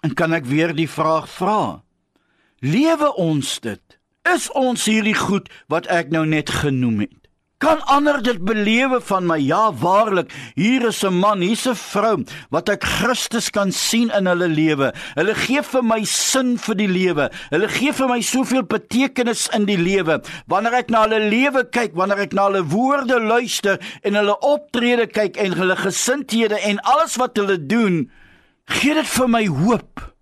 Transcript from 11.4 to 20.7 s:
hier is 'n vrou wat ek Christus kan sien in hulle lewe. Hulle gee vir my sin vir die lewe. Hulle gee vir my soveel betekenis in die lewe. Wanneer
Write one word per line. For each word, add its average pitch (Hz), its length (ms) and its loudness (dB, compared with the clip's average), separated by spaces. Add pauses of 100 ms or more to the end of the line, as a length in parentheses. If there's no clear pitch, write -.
hier 180 120 2
is 240 160 -2
'n 247 60 0
vrou 202 500 0 (260)
wat 160 180 -2
ek 202 160 0
Christus - 680 -2
kan 196 220 0
sien 226 380 0
in 202 160 2
hulle 175 220 2
lewe. 151 440 2 (220)
Hulle 190 200 0
gee 277 280 0
vir 254 200 -2
my 226 220 0
sin 254 540 0
vir 214 160 -4
die 202 140 0
lewe. 180 420 0 (200)
Hulle 185 180 0
gee 269 240 -2
vir 262 160 -2
my 247 120 0
soveel 254 420 0
betekenis 240 920 -2
in 214 100 2
die 196 140 0
lewe. 170 440 0 (240)
Wanneer 220 280 0